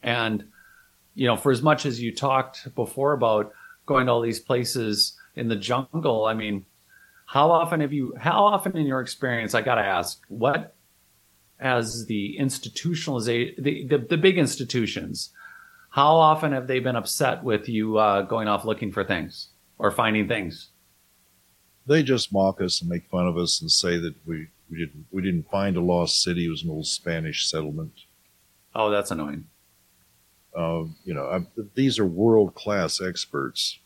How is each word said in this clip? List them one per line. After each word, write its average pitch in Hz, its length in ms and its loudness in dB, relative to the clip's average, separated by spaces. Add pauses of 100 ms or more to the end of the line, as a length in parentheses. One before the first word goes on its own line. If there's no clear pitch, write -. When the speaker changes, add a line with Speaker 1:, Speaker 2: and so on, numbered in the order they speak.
Speaker 1:
And, 113 420 -2 (680)
you 131 140 0
know, 117 100 4
for 135 140 2
as 120 100 2
much 143 240 4
as 120 160 -4
you 117 120 -4
talked 135 600 -2
before 135 380 0
about 110 400 2 (320)
going 127 220 2
to 127 40 2
all 120 100 4
these 117 180 -2
places 120 800 -2 (180)
in 120 120 -4
the 113 80 0
jungle, 123 720 -2
I 110 80 2
mean, 107 320 -4 (640)
how 147 240 4
often 160 300 2
have 143 120 -2
you, 131 260 -4
how 180 260 4
often 196 320 2
in 156 80 0
your 131 160 -2
experience, 117 520 -4
I 113 80 4
gotta 117 200 2
ask, 92 480 -2
what 117 460 -2 (840)
has 117 500 -2
the 104 320 -4
institutionaliza-, 123 1200 -2
the, 143 260 -2
the, 147 100 2
the 139 200 -2
big 180 200 4
institutions, 117 920 -2 (600)
how 147 280 4
often 156 340 4
have 127 160 -4
they 127 120 0
been 123 160 -2
upset - 480 -2
with 110 260 0
you, 107 280 0
uh, 101 260 4
going 107 240 -2
off 101 180 0
looking 110 260 -4
for 101 120 -2
things 90 440 -4 (320)
or 107 120 4
finding 107 360 2
things? 101 420 -6 (1160)
Speaker 2:
They 151 160 6
just 127 300 0
mock 95 280 2
us 90 200 -2
and 87 80 -4
make 87 200 -4
fun 90 180 0
of 85 100 0
us 85 240 0
and 80 100 -2
say 87 260 2
that 82 160 -6 (120)
we, 80 220 -8 (220)
we 82 80 -12
didn't, 76 340 -10
we 95 100 -4
didn't 90 280 -2
find 98 280 0
a 90 40 0
lost 87 400 2
city. 87 240 0
It 85 40 0
was 78 140 -6
an 82 60 -4
old 78 180 -6
Spanish 80 600 -4
settlement. 78 440 -6 (840)
Speaker 1:
Oh, 107 160 2
that's 101 200 0
annoying. 76 340 -6 (1120)
Speaker 2:
Uh, 82 300 -2 (200)
you 90 80 -6
know, 69 160 -4
I, 92 100 -2 (160)
th-, 104 200 -8
these 127 240 2
are 104 60 4
world-class 101 960 2
experts - 840 -6